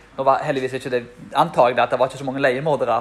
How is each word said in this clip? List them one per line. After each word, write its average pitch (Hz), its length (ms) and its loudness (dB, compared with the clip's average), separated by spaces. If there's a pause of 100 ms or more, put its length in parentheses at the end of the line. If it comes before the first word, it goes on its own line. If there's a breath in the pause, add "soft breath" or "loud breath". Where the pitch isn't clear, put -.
(140 loud breath)
nå 135 140 -6
var 135 180 2
heldigvis 131 320 -2
ikke 127 160 -8
det, 123 60 0 (380)
antar 156 340 4
jeg 120 100 0
at 120 120 2
det 127 40 0
var 127 120 2
ikke 127 100 -12
så 139 80 -8
mange 135 140 -6
leiemordere, 131 600 0